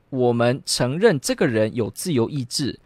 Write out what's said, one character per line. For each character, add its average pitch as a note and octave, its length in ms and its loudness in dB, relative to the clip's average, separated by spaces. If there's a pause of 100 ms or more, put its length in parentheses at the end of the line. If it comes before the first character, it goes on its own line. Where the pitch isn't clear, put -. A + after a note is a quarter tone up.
我 B2 240 2
们 A#2+ 320 0
承 C3+ 340 -2
认 G#3 180 4
这 B3+ 180 -4
个 F#3+ 120 2
人 A2 260 0
有 G#2+ 160 -2
自 - 220 -8
由 A#2 180 2
意 C#3+ 140 -6
志， A#2+ 420 -6